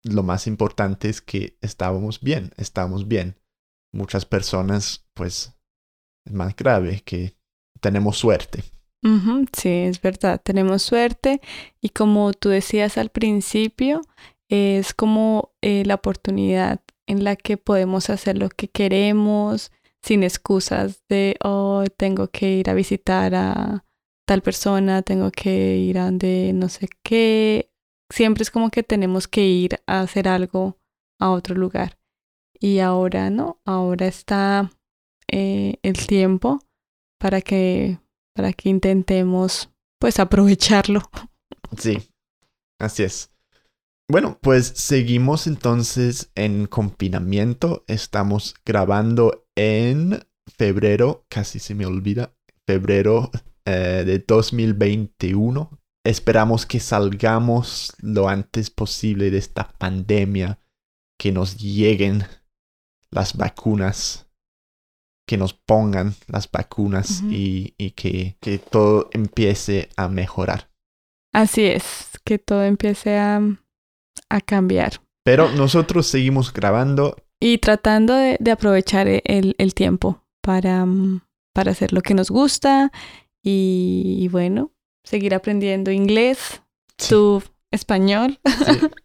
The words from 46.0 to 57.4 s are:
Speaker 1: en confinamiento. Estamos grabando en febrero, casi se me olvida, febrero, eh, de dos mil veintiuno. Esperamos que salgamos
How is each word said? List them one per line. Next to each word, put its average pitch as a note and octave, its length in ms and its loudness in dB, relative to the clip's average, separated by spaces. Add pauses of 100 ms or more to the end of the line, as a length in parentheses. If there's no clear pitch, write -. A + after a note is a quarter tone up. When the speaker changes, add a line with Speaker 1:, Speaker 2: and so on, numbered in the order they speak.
Speaker 1:
en G#2 320 -2
confinamiento. G2+ 1200 -2
Estamos G#2 680 -4 (100)
grabando G#2+ 800 2 (100)
en A#2+ 680 0 (240)
febrero, G#2 840 0
casi G#2 300 -8
se G#2 160 -12
me G2+ 100 -4
olvida, G2+ 480 -4 (320)
febrero, G2+ 640 2 (360)
eh, F#2 420 -2
de F#2+ 120 2
dos A2 320 2
mil A2+ 220 0
veintiuno. G#2+ 1040 -2 (240)
Esperamos A2 600 2
que B2 140 -4
salgamos A2+ 1200 -2